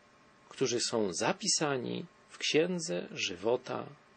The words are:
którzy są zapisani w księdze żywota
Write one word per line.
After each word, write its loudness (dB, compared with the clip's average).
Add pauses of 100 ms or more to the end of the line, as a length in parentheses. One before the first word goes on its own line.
(500)
którzy 0
są 2
zapisani 0 (240)
w -18
księdze 2
żywota -2 (320)